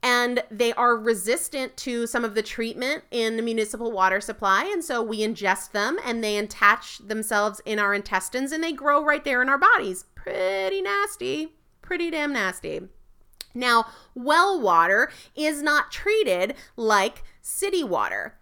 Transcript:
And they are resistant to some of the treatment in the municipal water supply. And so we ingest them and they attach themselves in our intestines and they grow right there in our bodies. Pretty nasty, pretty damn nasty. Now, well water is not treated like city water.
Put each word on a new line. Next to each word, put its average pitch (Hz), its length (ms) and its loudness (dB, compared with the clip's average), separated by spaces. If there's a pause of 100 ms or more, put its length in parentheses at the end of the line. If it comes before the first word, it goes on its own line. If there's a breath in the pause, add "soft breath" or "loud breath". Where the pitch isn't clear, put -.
And 247 480 2
they 233 220 0
are 240 220 4
resistant 226 800 -2
to 233 280 -4
some 240 180 -2
of 214 120 -4
the 214 80 0
treatment 247 680 -4
in 226 280 -2
the 226 40 -2
municipal 226 500 -2
water 190 300 2
supply. 208 440 0
And 381 180 -4
so 247 180 -2
we 220 200 -4
ingest 202 500 -2
them 220 340 0
and 233 180 -4
they 208 140 0
attach 208 640 2
themselves 214 680 -2
in 214 140 -2
our 202 160 2
intestines 208 560 -4
and 320 120 -4
they 330 100 -2
grow 294 300 2
right 294 200 0
there 247 180 0
in 254 80 2
our 277 80 4
bodies. 277 560 2
Pretty 381 720 -2
nasty, 330 680 -4 (280)
pretty 339 300 -4
damn 294 220 -2
nasty. 185 480 -4 (720)
Now, 240 320 4 (260 loud breath)
well 320 480 2
water 185 500 4 (220 loud breath)
is 302 300 -2
not 302 280 2
treated 262 640 0 (220 loud breath)
like 214 480 2 (180 soft breath)
city 381 420 -2
water. 107 580 -4